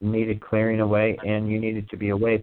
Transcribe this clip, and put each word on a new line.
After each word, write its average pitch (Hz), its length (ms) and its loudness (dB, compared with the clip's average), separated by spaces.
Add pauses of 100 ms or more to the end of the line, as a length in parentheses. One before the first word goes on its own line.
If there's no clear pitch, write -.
needed 110 400 0
clearing 110 400 0
away 107 460 2
and 107 240 -2
you 107 100 0
needed 110 300 -4
to - 60 -10
be 104 140 -2
away 107 320 2